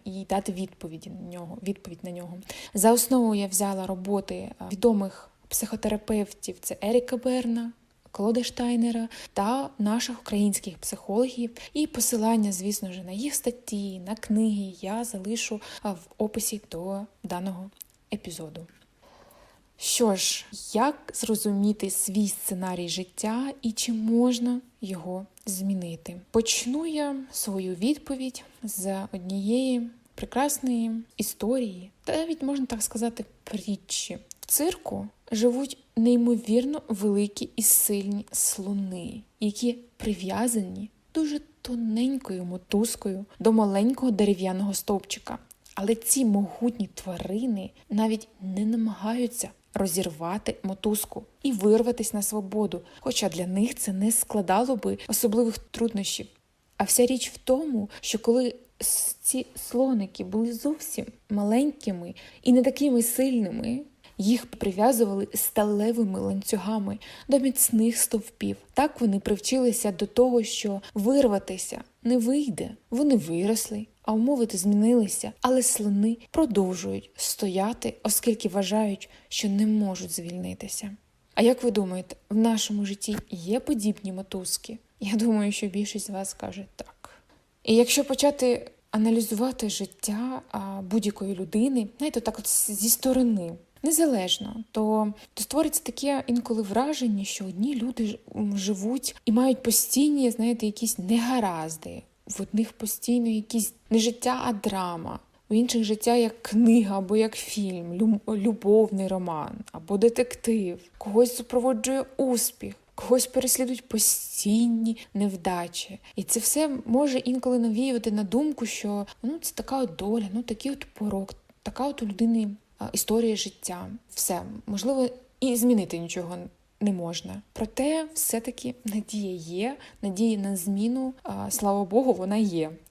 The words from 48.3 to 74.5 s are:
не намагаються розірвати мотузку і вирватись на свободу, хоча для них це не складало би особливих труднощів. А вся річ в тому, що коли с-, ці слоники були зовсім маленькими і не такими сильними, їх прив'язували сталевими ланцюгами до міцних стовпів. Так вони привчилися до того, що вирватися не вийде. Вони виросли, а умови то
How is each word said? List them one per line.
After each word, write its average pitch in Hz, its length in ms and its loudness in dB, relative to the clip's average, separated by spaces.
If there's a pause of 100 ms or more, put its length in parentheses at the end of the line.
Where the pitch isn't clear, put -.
не 190 240 -2
намагаються 226 840 -2 (240)
розірвати 180 920 -2
мотузку 208 600 -4 (200)
і 277 80 2
вирватись 220 640 4
на 208 80 -2
свободу, 202 600 -2 (180)
хоча 226 300 -2
для 170 180 -4
них 202 280 0
це - 180 -4
не 202 180 2
складало 214 640 2
би 196 220 -2 (100)
особливих 226 500 2
труднощів. - 720 -4 (500)
А 196 60 2
вся 247 220 6
річ 247 240 0
в - 80 -18
тому, 262 520 0 (120)
що - 180 -2
коли 240 360 2 (260)
с-, - 400 -2
ці - 240 0 (100)
слоники 240 680 0
були 220 300 -2
зовсім - 520 -4 (240)
маленькими 208 840 0 (280)
і 254 100 8
не 254 100 8
такими 262 400 4
сильними, 247 800 0 (380)
їх 220 260 2
прив'язували 208 880 2
сталевими 208 840 0
ланцюгами 196 800 -2 (280)
до 277 120 6
міцних 233 580 4
стовпів. - 600 -2 (160)
Так 294 280 0
вони 202 180 2
привчилися 214 720 0
до 190 140 -4
того, 240 380 4
що 202 380 -4 (120)
вирватися 208 880 2 (200)
не 240 140 4
вийде. 254 540 0 (180)
Вони 277 260 4
виросли, 208 720 0 (140)
а 220 120 0
умови 240 320 4
то 208 120 -4